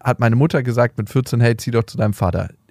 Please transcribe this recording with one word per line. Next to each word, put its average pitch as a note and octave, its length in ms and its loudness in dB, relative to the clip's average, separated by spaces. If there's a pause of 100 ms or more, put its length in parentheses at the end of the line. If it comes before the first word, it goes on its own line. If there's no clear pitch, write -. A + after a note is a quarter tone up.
hat B2+ 160 -2
meine A#2 160 2
Mutter D3 260 2
gesagt A#2+ 380 0
mit G#2+ 100 -4
vierzehn, B2+ 320 -2
hey, A#2 160 4
zieh A#2+ 140 -8
doch A2+ 140 0
zu - 120 -12
deinem G#2+ 160 0
Vater. F#2 360 -2 (220)